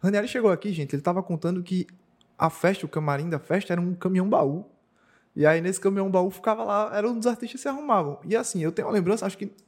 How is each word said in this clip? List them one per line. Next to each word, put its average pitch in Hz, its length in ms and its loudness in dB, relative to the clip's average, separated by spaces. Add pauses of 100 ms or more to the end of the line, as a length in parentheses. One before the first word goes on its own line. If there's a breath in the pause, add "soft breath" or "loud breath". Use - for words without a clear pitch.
Ranieri 202 260 2
chegou 226 220 4
aqui, 185 240 0
gente, 147 200 -4
ele 143 80 -2
tava 180 200 0
contando 175 400 -2
que 180 240 -2 (520)
a 160 120 2
festa, 190 340 0
o 151 40 -8
camarim 151 420 -2
da 151 80 -2
festa, 185 340 -2
era 175 80 0
um 175 140 0
caminhão 185 340 0
baú. 175 380 2 (680 soft breath)
E 147 120 4
aí, 165 160 6
nesse 185 180 -2
caminhão 196 300 0
baú, 185 200 2
ficava 220 340 -2
lá, 208 300 0
era 208 140 0
um 240 80 -2
dos 226 100 -2
artistas 233 260 -2
que 254 60 -14
se 285 100 -6
arrumavam. 233 580 0
E 208 100 0
assim, 214 260 -2
eu 165 100 0
tenho - 160 -4
uma - 60 -2
lembrança, 196 300 2
acho 196 140 -4
que 196 120 -8 (180)